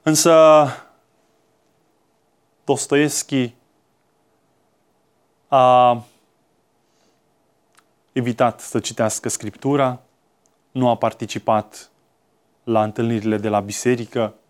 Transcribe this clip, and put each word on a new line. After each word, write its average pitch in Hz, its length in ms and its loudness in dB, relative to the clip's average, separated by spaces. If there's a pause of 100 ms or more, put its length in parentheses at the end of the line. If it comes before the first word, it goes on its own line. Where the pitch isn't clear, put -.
Însă 156 640 6 (2000)
Dostoevski 139 880 -2 (1900)
a 123 560 4 (2000)
evitat 120 480 -2
să - 200 -8
citească 113 500 -6
Scriptura, 131 720 -4 (680)
nu 127 180 0
a 117 80 0
participat - 920 -6 (760)
la 110 200 0
întâlnirile 110 540 -4
de 107 120 -6
la 104 100 0
biserică 110 760 -6 (160)